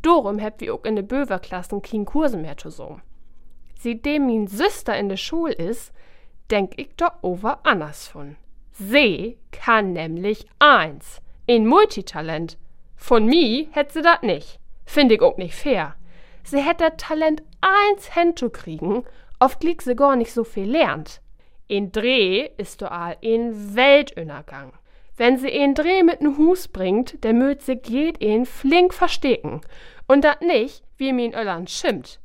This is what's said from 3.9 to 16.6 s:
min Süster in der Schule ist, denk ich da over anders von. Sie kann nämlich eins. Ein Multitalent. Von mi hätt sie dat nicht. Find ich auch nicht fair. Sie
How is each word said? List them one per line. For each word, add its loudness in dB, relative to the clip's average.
min 2
Süster -2
in -2
der -6
Schule -4
ist, -6
denk 0
ich -12
da -2
over -4
anders -2
von. -14
Sie 0
kann 0
nämlich -6
eins. 4
Ein 4
Multitalent. 0
Von 4
mi 2
hätt -2
sie -4
dat 4
nicht. -4
Find 4
ich 4
auch 4
nicht -8
fair. -2
Sie -2